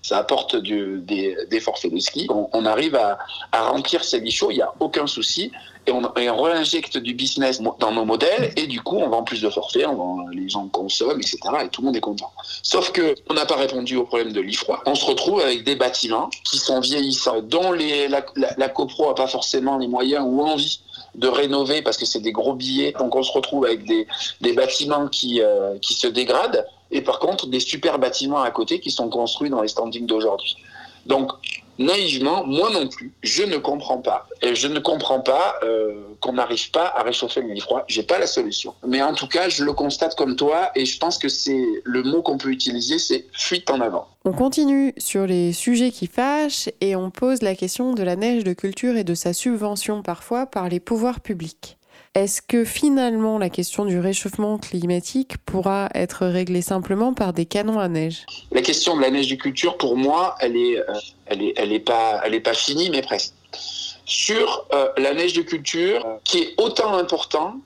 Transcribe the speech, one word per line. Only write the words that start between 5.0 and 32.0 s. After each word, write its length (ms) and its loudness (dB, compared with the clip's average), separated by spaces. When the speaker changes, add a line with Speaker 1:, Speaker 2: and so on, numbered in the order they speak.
Speaker 1:
souci. 460 -2
Et 60 4
on, 240 0
et 140 2
on 100 0
réinjecte 560 0
du 160 -4
business 480 0
mo-, 180 -2
dans 140 2
nos 140 0
modèles 500 2
et 100 0
du 140 -6
coup, 160 -4
on 140 2
vend 140 0
plus 180 -6
de 80 2
forfaits, 360 0
on 80 -2
vend, 380 -6
les 160 -6
gens 200 -4
consomment, 520 0
et 60 -4
cetera. 380 -2
Et 40 -6
tout 140 -8
le 60 0
monde 80 0
est 40 0
content. 320 -6
Sauf 300 0
que 220 2
on 60 0
n'a 100 2
pas 120 0
répondu 400 -2
au 80 2
problème 280 0
de 80 0
lit 140 -4
froid. 320 -2
On 80 2
se 100 2
retrouve 380 2
avec 220 2
des 120 0
bâtiments 540 0
qui 60 0
sont 240 2
vieillissants, 640 0
dont 280 2
les, 380 0
la, 160 0
la, 200 0
la 140 2
copro 380 0
n'a 60 2
pas 120 2
forcément 500 0
les 100 -2
moyens 400 2
ou 140 2
envie 400 0
de 140 2
rénover 540 2
parce 160 0
que 80 -2
c'est 140 -2
des 120 -2
gros 220 0
billets. 440 -2
Donc 180 0
on 60 4
se 100 -2
retrouve 340 0
avec 180 0
des, 220 2
des 140 2
bâtiments 540 2
qui, 340 0
euh, 360 2
qui 140 -2
se 140 0
dégradent. 580 2
Et 100 0
par 180 0
contre, 260 0
des 140 0
super 400 0
bâtiments 420 0
à 80 2
côté 300 -2
qui 100 -6
sont 180 -2
construits 400 -2
dans 140 0
les 60 0
standings 380 0
d'aujourd'hui. 500 2
Donc, 240 4
naïvement, 680 2